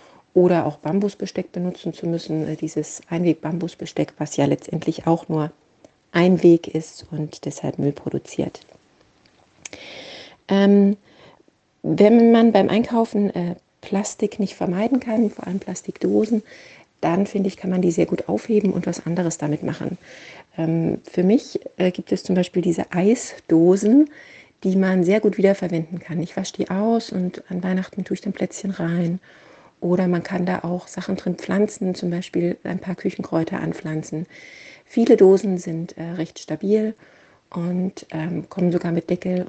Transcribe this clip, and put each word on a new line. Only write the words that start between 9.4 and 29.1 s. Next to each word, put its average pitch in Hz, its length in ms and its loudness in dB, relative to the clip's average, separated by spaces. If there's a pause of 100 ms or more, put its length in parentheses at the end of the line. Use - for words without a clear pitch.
Ähm, 202 480 6 (840)
wenn 220 480 6
man 233 220 6
beim 196 160 4
Einkaufen, 226 680 0
äh, 175 220 -4 (240)
Plastik - 580 -4
nicht 196 160 -2
vermeiden 214 460 -2
kann, 220 300 0
vor - 160 -14
allem 185 120 -4
Plastikdosen, 208 840 -2 (580)
dann 175 260 0
finde 196 220 -2
ich, - 80 -8
kann 185 140 -6
man 185 120 0
die 170 80 2
sehr 170 160 0
gut - 220 -6
aufheben 208 440 0
und 175 140 -4
was 170 200 -6
anderes 170 320 -2
damit 147 240 -4
machen. - 360 -6 (580)
Ähm, 165 440 -2 (100)
für 180 140 0
mich, 220 360 2 (180)
äh, 185 120 2
gibt - 220 -6
es 190 120 -4
zum 190 100 0
Beispiel 180 280 0
diese 170 300 -2
Eisdosen, 202 1160 4 (540)
die 190 120 2
man 190 260 2
sehr 196 180 2
gut 208 180 0
wiederverwenden 175 600 0
kann. 165 240 -6
Ich - 140 -8
wasche 190 180 -8
die - 160 -6
aus 226 400 0
und 180 400 -6
an 180 120 -6
Weihnachten 185 420 -4
tue 196 100 -4
ich - 60 -10
dann - 120 -6
Plätzchen - 380 -6
rein. 170 480 -2 (640)